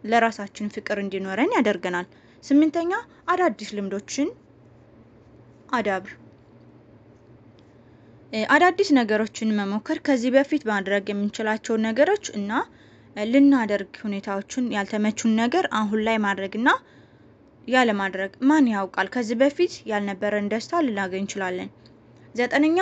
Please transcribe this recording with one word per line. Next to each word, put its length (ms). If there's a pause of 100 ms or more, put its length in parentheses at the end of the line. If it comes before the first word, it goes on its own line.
ለራሳችን 680
ፍቅር 260
እንዲኖረን 540
ያደርገናል። 540 (380)
ስምንተኛ፣ 480 (360)
አዳዲስ 440
ልምዶችን 560 (1400)
አዳብር። 440 (2250)
እ፣ 160
አዳዲስ 440
ነገሮችን 640
መሞከር 460
ከዚህ 320
በፊት 340
ማድረግ 400
የምንችላቸውን 800
ነገሮች 480
እና፣ 180 (640)
እ፣ 100
ልናደርግ 720
ሁኔታዎችን 720
ያልተመቹን 640
ነገር 300 (100)
አሁን 280
ላይ 160
ማድረግና 500 (1000)
ያለማድረግ። 640 (100)
ማን 260
ያውቃል፣ 400
ከዚህ 300
በፊት 340 (140)
ያልነበረን 640
ደስታ 340
ልናገኝ 400
እንችላለን። 480 (640)
ዘጠነኛ፣ 480